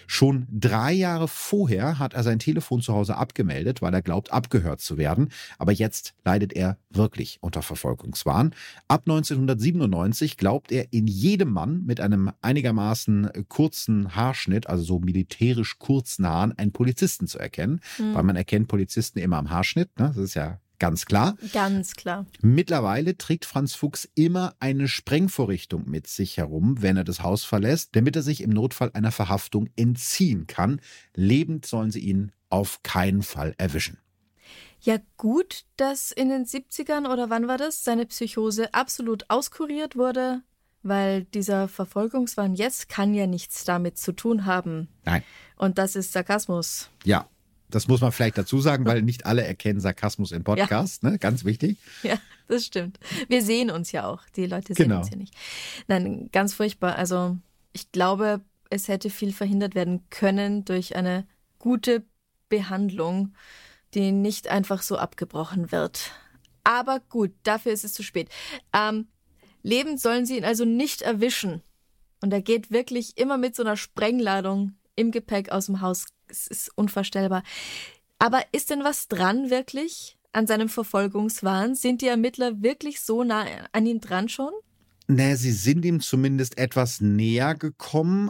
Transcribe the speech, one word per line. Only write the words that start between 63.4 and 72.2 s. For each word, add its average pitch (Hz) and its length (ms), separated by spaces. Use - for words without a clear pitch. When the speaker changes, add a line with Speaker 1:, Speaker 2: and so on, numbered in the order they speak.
Speaker 2:
die 196 180
nicht 202 380
einfach 196 320
so - 160
abgebrochen 170 720
wird. - 400
Aber 247 360
gut, 208 220
dafür 220 280
ist 214 140
es 208 80
zu 208 100
spät. 175 260
Ähm, 214 340
lebend 269 380
sollen 240 240
sie 254 120
ihn 185 80
also 226 200
nicht 240 360
erwischen. 208 600